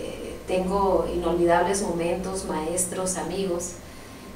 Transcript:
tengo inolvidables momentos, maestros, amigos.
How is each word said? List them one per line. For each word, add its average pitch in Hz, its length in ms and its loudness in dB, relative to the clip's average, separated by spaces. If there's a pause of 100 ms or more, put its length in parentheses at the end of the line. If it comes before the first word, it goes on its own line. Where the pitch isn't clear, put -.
(460)
tengo 185 640 4
inolvidables 175 720 4
momentos, 175 600 -2
maestros, 180 720 -2
amigos. 175 560 -2 (640)